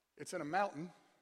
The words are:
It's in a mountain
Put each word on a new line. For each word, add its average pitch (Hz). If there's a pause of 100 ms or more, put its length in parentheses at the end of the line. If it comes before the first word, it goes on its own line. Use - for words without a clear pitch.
(180)
It's -
in 175
a 143
mountain 175 (320)